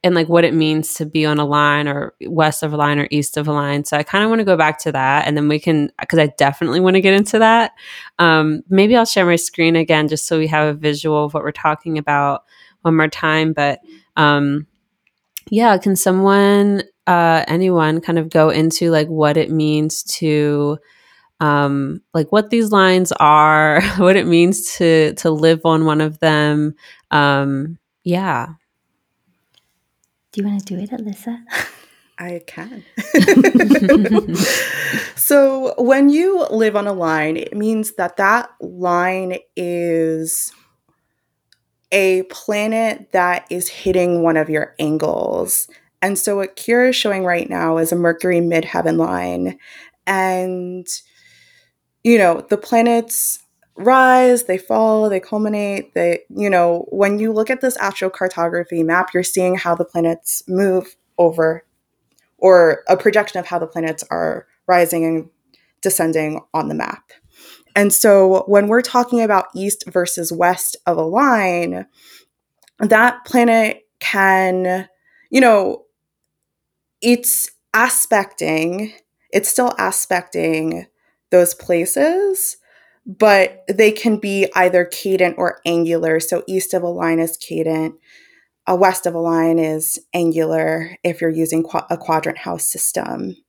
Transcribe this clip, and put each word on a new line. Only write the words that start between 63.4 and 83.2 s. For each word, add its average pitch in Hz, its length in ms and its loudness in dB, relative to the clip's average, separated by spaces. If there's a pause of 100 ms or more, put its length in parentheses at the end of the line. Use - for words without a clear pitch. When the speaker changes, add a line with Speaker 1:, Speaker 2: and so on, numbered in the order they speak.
Speaker 3:
how 175 120 -6
the 160 80 -6
planets 160 420 -8
are 160 380 -6 (200)
rising 170 360 2
and 165 260 -4 (520)
descending 160 580 -2 (140)
on 147 160 -4
the 151 60 -8
map. - 360 -10 (640)
And 202 180 2
so 190 540 4
when 202 200 4
we're 233 140 2
talking 247 400 -2
about 208 240 0 (100)
east 196 320 -6
versus 175 440 -4
west 180 540 -2
of 170 120 0
a 160 60 -2
line, 185 800 -2 (960)
that 226 460 2
planet 226 640 0 (120)
can, 190 880 -2 (420)
you 269 120 2
know, 208 440 2 (1160)
it's 240 480 0 (240)
aspecting, 196 1200 -2 (380)
it's 214 180 0
still 247 300 0
aspecting 170 1040 -4 (460)
those 175 240 4
places, 320 1000 -2 (480)
but 196 640 2